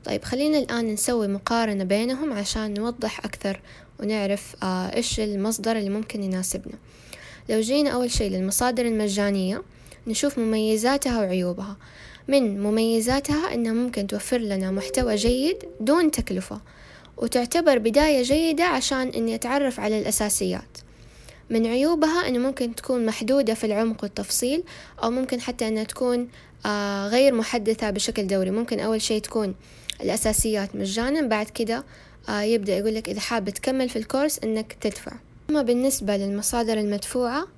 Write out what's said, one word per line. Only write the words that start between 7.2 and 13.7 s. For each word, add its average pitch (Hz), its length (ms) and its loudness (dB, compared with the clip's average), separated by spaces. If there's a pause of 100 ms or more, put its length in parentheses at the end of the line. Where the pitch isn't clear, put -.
لو 220 120 2
جينا 269 300 2
أول 247 200 0
شيء 214 200 0
للمصادر 226 560 0
المجانية 202 760 0 (440)
نشوف 262 320 0
مميزاتها 220 800 2
وعيوبها. 185 580 0 (520)
من 226 340 4
مميزاتها 226 920 2
إنها 226 180 0